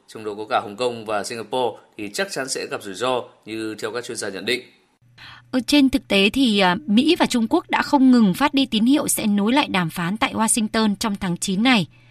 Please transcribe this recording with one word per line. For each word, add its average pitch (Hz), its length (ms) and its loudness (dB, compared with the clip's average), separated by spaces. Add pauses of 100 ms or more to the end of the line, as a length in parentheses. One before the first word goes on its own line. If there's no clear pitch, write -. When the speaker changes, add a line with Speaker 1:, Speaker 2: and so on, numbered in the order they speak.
Speaker 1:
trong 110 160 -16
đó 107 140 -8
có 107 120 -10
cả 127 140 2
Hồng 107 120 -12
Kông 117 300 -4
và 104 180 -2
Singapore, 117 540 -4 (200)
thì 104 160 -10
chắc - 180 -6
chắn 135 180 -8
sẽ - 220 -8
gặp 131 120 -10
rủi 101 100 -12
ro 120 300 -2 (220)
như 110 300 -8
theo 107 160 -8
các 120 120 -8
chuyên 117 140 -12
gia 107 120 -8
nhận 95 160 -10
định. 123 160 -2 (880)
Speaker 2:
Ở 262 160 0
trên 285 220 4
thực - 180 -4
tế 196 220 2
thì, 233 300 2
à, 180 160 4 (120)
Mỹ 254 320 4
và 294 60 4
Trung 233 240 0
Quốc 349 200 0
đã - 120 -2
không 262 300 4
ngừng 220 220 6
phát 285 200 -2
đi 277 120 2
tín 226 200 0
hiệu 285 220 4
sẽ - 200 -2
nối 202 260 2
lại 285 140 2
đàm 180 220 -2
phán 175 280 -4
tại 269 160 -2
Washington 214 680 0
trong 208 160 -2
tháng 175 220 -4
chín 196 260 -2
này. 233 240 4 (240)